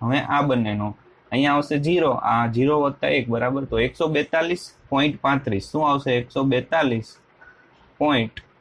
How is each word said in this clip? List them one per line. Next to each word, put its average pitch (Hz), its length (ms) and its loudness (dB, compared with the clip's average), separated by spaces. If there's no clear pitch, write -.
હવે 131 160 2
આ 143 220 0
બંનેનો 107 540 0
અહીંયા 139 220 2
આવશે 147 260 0
ઝીરો, 156 440 2
આ 117 240 2
ઝીરો 135 340 2
વત્તા 143 260 -2
એક 135 220 0
બરાબર, 127 360 -2
તો 113 140 -2
એકસો 131 280 -2
બેતાલીસ 160 680 -2
પોઇન્ટ 143 320 0
પાંત્રીસ. 135 500 -2
શું 151 180 0
આવશે? 139 280 0
એકસો 123 260 -4
બેતાલીસ 127 760 0
પોઇન્ટ 131 460 0